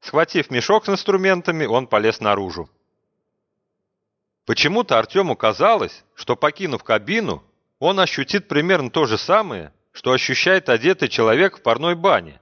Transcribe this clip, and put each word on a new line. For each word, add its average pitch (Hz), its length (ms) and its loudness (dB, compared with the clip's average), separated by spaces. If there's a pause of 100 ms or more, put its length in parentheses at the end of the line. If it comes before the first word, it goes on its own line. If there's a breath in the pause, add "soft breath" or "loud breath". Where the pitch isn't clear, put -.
Схватив 160 500 -2
мешок 196 360 0
с - 20 -8
инструментами, 185 760 0
он 117 200 0
полез 110 320 2
наружу. 98 500 -2 (1800)
Почему-то 151 540 0
Артему 147 380 0
казалось, 139 680 0 (120)
что, - 180 -4
покинув 147 480 -4
кабину, 117 640 -2 (340)
он 190 220 0
ощутит 180 480 -2
примерно 151 420 0
то 151 160 0
же 110 120 -2
самое, 156 540 -2 (200)
что - 180 -4
ощущает 139 580 0
одетый 135 400 0
человек 127 500 2
в - 40 -20
парной 135 320 0
бане. 113 480 -2